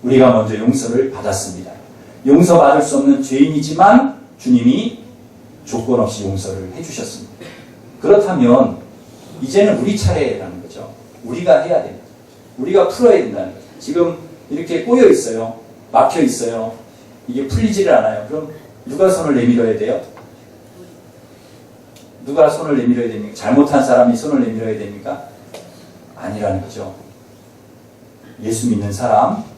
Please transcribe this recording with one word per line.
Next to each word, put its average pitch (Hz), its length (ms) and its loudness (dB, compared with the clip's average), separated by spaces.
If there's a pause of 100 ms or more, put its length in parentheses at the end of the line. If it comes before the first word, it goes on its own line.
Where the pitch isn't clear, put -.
우리가 127 280 6
먼저 110 260 0
용서를 120 540 0
받았습니다. - 600 -8 (560)
용서받을 151 540 6
수 139 160 -2
없는 139 260 4
죄인이지만 175 960 2 (180)
주님이 - 640 0 (680)
조건 117 360 -2
없이 104 240 -4
용서를 95 500 -8
해 170 80 -14
주셨습니다. - 500 -14 (680)
그렇다면 202 760 2 (640)
이제는 196 380 2
우리 208 180 -2
차례라는 120 680 -4
거죠. - 280 -18 (320)
우리가 123 380 2
해야 107 220 -2
됩니다. - 220 -16 (520)
우리가 185 320 2
풀어야 233 340 4
된다는 - 300 -8
거죠. - 120 -20 (140)
지금 170 380 -2 (320)
이렇게 170 340 -6
꼬여 240 260 4
있어요. 113 460 -2 (360)
막혀 156 300 2
있어요. 117 520 -2 (540)
이게 135 200 -6
풀리지를 196 460 0
않아요. - 340 0
그럼 151 220 -10 (360)
누가 160 240 0
손을 156 260 0
내밀어야 117 420 2
돼요? - 240 -4 (2250)
누가 147 240 2
손을 151 280 -2
내밀어야 120 300 0
됩니까? 104 280 -10
잘못한 139 480 2
사람이 123 320 4
손을 143 300 -2
내밀어야 110 320 -6
됩니까? 101 480 -12 (880)
아니라는 98 460 -6
거죠. 92 320 -14 (1500)
예수 113 280 -4
믿는 101 220 -2
사람 - 520 -2 (140)